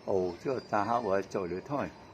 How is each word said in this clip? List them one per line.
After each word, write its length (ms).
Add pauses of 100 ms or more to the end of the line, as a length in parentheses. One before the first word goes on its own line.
Ồ, 260 (120)
chưa 160 (100)
ta 140
hào 180
vào 200
chào 240
lưới 160
thôi. 240 (280)